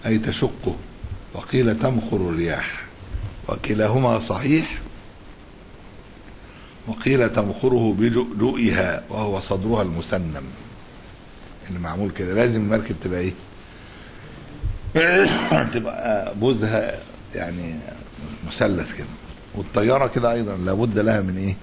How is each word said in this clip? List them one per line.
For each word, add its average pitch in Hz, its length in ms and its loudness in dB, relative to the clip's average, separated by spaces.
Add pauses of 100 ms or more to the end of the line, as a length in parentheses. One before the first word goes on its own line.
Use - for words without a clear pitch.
أي 113 120 4
تشقه، 107 580 0 (580)
وقيل 113 460 2
تمخر 120 380 2
الرياح، 82 680 0 (680)
وكلاهما 110 680 2
صحيح، 139 600 2 (2000)
وقيل 120 420 4
تمخره 110 680 2
بجؤجؤها 113 1080 2
وهو 101 300 -2
صدرها 104 420 2
المسنم 82 600 -2 (1300)
اللي 90 100 -6
معمول 87 320 -2
كده. 92 220 -2
لازم 113 280 4
المركب 107 420 0
تبقى 90 160 -2
إيه؟ 90 140 0 (1600)
<coughs> 170 800 4
تبقى 107 640 0
بوزها 107 600 2 (380)
يعني 87 400 -6 (720)
مثلث 98 460 0
كده، - 140 -8 (480)
والطيارة 113 520 4
كده 117 240 2
أيضًا 107 260 0
لابد 98 420 2
لها 107 220 4
من 92 160 0
إيه؟ 98 260 0